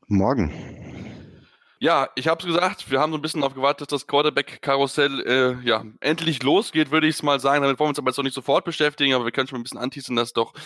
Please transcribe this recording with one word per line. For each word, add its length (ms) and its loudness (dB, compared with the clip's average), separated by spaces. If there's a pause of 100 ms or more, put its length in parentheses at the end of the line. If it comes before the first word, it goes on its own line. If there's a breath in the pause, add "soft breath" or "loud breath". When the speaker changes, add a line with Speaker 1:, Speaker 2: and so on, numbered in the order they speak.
Speaker 1:
Morgen. 440 2 (1300 loud breath)
Speaker 2:
Ja, 340 2
ich 140 -4
hab's 180 0
gesagt, 460 -2
wir 80 4
haben 120 2
so 60 -2
ein 60 -6
bisschen 180 -4
darauf 140 0
gewartet, 360 0
dass 100 -2
das 60 -20
Quarterback-Karussell, 1120 0
äh, 460 2
ja, 160 2 (180)
endlich 420 -2
losgeht, 480 2
würde 160 4
ich's 160 -2
mal 160 2
sagen. 240 2
Damit 160 0
wollen 80 4
wir 20 2
uns 80 -2
aber 140 0
jetzt 60 -8
noch 60 -2
nicht 120 -4
sofort 300 0
beschäftigen, 500 0
aber 100 0
wir 60 -2
können 160 -2
schon 120 -8
ein 40 -8
bisschen 160 -12
anteasern, 360 -6
dass 180 0
doch 200 0 (120 loud breath)